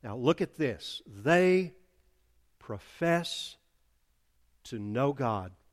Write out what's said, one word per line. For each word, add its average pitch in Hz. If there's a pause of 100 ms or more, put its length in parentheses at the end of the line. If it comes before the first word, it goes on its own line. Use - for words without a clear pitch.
Now 107
look 135
at -
this. 127
"They 175 (840)
profess - (1080)
to 113
know 117
God 107 (200)